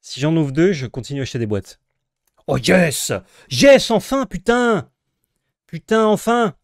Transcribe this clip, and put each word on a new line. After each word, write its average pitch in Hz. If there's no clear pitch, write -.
Si -
j'en 156
ouvre 147
deux, 165
je 135
continue 135
à -
acheter -
des 113
boîtes. 101
Oh 135
yes ! 170
Yes, 233
enfin, 240
putain ! 233
Putain, 220
enfin ! 214